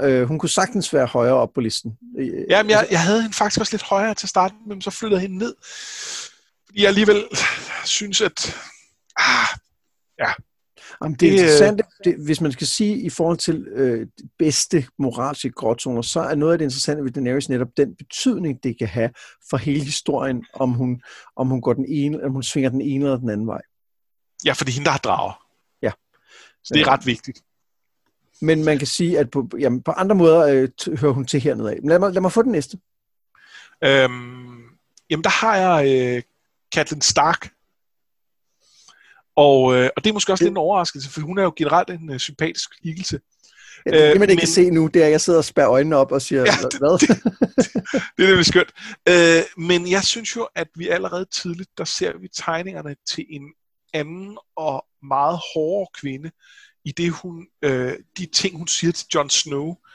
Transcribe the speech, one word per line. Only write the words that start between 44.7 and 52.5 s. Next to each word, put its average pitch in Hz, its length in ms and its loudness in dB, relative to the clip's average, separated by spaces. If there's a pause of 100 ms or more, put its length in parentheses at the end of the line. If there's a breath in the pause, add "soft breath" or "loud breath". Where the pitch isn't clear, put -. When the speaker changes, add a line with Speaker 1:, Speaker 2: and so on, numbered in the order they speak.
Speaker 1:
det 165 140 4
er, 156 40 8
at 151 60 6
jeg 156 100 4
sidder 170 180 4
og 143 60 2
spærrer 139 240 2
øjnene 143 260 4
op 135 160 4
og 139 100 0
siger, 135 200 0
Speaker 2:
Ja, 123 100 4
Speaker 1:
"Hva-, 127 180 -2
Speaker 2:
det, 131 100 -6
Speaker 1:
hvad?" 156 200 4
Speaker 2:
det, - 80 6 (480)
det, - 480 -2 (140)
det 208 80 4
er - 20 6
nemlig 185 180 6
skønt. - 260 2 (380 loud breath)
Øh, 170 580 4
men 175 240 0
jeg 196 120 2
synes - 320 -4
jo, 233 200 -6
at 170 200 -6
vi 165 120 -8
allerede 175 380 -4
tidligt, 175 520 -10
der 175 60 -10
ser - 380 -6
vi 185 60 -18
tegningerne 165 680 -8 (140)